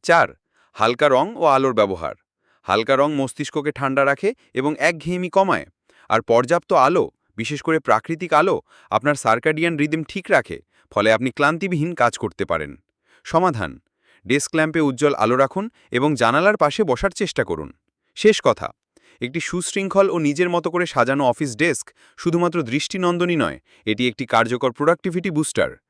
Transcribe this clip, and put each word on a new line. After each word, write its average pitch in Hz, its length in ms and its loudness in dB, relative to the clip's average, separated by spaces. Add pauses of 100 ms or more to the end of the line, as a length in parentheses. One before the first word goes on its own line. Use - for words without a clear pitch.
চার, 165 240 4 (480)
হালকা 120 320 0
রং 135 180 4 (100)
ও 170 100 -2
আলোর 135 280 2
ব্যবহার। 92 400 0 (520)
হালকা 107 300 0
রং 143 180 2
মস্তিষ্ককে 143 580 -4
ঠান্ডা 135 320 -2
রাখে 139 260 0 (240)
এবং 139 240 -2
একঘেয়েমি 175 520 -2
কমায়। 180 360 0 (440)
আর 113 120 4
পর্যাপ্ত 123 560 2
আলো, 139 260 4 (320)
বিশেষ 123 260 -8
করে 160 180 0
প্রাকৃতিক 156 520 0
আলো, 156 240 4 (340)
আপনার 135 260 0
সার্কাডিয়ান 156 600 0
রিদম 151 320 -2
ঠিক - 220 -10
রাখে, 123 280 0 (340)
ফলে 107 200 2
আপনি 117 180 0
ক্লান্তিবিহীন 165 640 -2
কাজ 120 220 2
করতে 98 280 -6
পারেন। 78 260 -4 (560)
সমাধান, 139 440 0 (560)
ডেস্ক 139 280 -2
ল্যাম্পে 160 260 0
উজ্জ্বল 143 340 0
আলো 113 220 0
রাখুন 139 280 0 (260)
এবং 135 240 0
জানালার 143 420 2
পাশে 147 280 0
বসার 180 300 -2
চেষ্টা - 300 -4
করুন। 78 260 -6 (460)
শেষ 214 240 4
কথা, - 280 0 (520)
একটি 135 200 -6
সুশৃঙ্খল 190 680 0
ও 175 80 -2
নিজের 156 320 0
মতো 175 200 -2
করে 175 160 -2
সাজানো 135 400 0
অফিস 127 300 0
ডেস্ক 151 300 -2 (320)
শুধুমাত্র 170 440 0
দৃষ্টিনন্দনই 175 760 -2
নয়, 80 220 -2 (280)
এটি 107 220 -2
একটি 123 180 -6
কার্যকর 117 460 0
প্রোডাক্টিভিটি 170 580 -2
বুস্টার। 123 400 -2 (200)